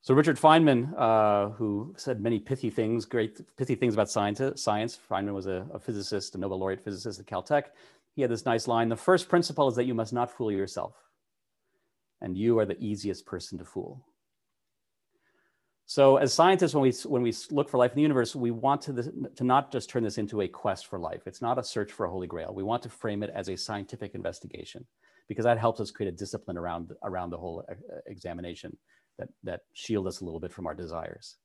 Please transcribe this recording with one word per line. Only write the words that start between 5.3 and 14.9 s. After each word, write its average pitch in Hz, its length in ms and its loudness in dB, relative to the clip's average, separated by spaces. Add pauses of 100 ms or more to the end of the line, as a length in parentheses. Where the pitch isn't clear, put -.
was 95 140 -6
a, 92 260 -4
a - 60 -8
physicist, 101 560 -6
a - 20 -6
Nobel 95 220 -4
laureate 95 240 -4
physicist 98 340 -8
at 98 80 -18
Caltech. 139 380 0 (500)
He 143 80 -2
had 120 80 2
this 113 160 -2
nice 117 220 0
line, 117 200 2
"The 113 80 0
first 180 320 4
principle 156 400 2
is 117 60 0
that 120 100 2
you 123 100 -2
must 113 180 -2
not 123 180 0
fool 110 220 -4
yourself, - 420 -4 (1300)
and 92 160 -6
you 113 220 4
are 104 40 4
the 95 140 -4
easiest 104 480 -6
person 90 320 -10
to 87 60 -12
fool." - 420 -12 (1800)